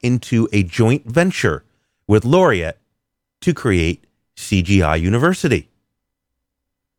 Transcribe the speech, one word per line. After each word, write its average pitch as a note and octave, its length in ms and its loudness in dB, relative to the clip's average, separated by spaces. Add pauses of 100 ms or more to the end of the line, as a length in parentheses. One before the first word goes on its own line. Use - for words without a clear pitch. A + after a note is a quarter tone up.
into A#2+ 500 0
a G#2 120 2
joint A2+ 420 0
venture B2+ 580 -2 (440)
with G#2 180 2
Laureate B2 520 0 (640)
to F3 120 0
create F2 520 -2 (300)
C - 260 -2
G F#2+ 200 2
I D#2 160 2
University. A#2 720 -2 (1300)